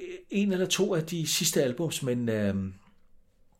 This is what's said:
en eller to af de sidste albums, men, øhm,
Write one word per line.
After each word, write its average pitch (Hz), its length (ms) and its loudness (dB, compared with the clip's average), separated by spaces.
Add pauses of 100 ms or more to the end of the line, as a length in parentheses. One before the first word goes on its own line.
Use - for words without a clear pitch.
(300)
en 202 220 2
eller 185 140 2
to 190 300 2
af 160 80 2
de 165 240 -4
sidste 160 360 2
albums, 123 400 -2
men, 120 260 0
øhm, 98 440 0 (880)